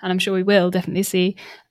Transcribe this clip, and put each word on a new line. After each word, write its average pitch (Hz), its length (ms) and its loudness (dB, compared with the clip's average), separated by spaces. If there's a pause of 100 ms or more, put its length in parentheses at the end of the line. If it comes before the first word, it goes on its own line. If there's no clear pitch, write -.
and 185 120 -2
I'm 185 80 0
sure 196 120 -2
we 185 120 0
will 190 260 4
definitely 180 320 -2
see, 190 320 0 (360)